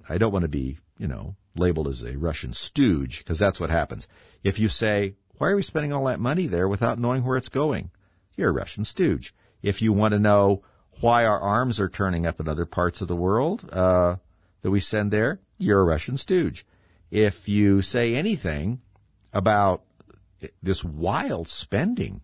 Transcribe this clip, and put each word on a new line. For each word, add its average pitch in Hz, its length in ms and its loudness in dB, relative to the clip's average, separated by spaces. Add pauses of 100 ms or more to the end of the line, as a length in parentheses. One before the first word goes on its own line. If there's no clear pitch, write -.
I 80 80 -2
don't 104 160 2
want 92 100 0
to 78 60 0
be, 71 300 -6 (180)
you 95 100 -6
know, 62 300 -8 (180)
labeled 82 320 0
as 64 160 -8
a 62 140 -10
Russian 76 340 -4
stooge, 78 720 0
'cause 82 160 -4
that's 98 220 0
what 78 80 -2
happens. - 400 -2 (340)
If 98 160 -2
you 110 80 4
say, 101 480 0 (220)
"Why 156 140 0
are 202 40 2
we 196 60 2
spending 151 320 -4
all 139 120 -2
that 123 140 -2
money 147 280 -2
there 90 200 0
without 113 320 -2
knowing 123 240 -2
where 131 140 -2
it's 127 100 -6
going?" 135 440 -4 (440)
You're 165 140 0
a 82 40 4
Russian 82 300 -6
stooge. 107 500 -2 (280)
If 101 200 -2
you 110 120 4
want 107 180 4
to 104 80 4
know 101 440 6 (360)
why 117 240 4
our 107 160 2
arms 107 400 0
are 95 100 0
turning 90 360 0
up 82 140 -2
in 80 100 -4
other 80 160 -2
parts 87 360 -2
of 90 60 -6
the 87 80 -4
world, 110 560 -2
uh, 90 440 4 (480)
that 95 80 -2
we 101 80 2
send 104 320 -2
there, 113 280 0 (200)
you're 104 220 4
a 92 40 6
Russian 85 320 0
stooge. 160 480 -2 (460)
If 104 360 0
you 101 360 4
say 120 320 0
anything 123 640 -2 (500)
about 101 520 2 (800)
this 92 200 -2
wild 87 640 -2
spending, 139 760 -4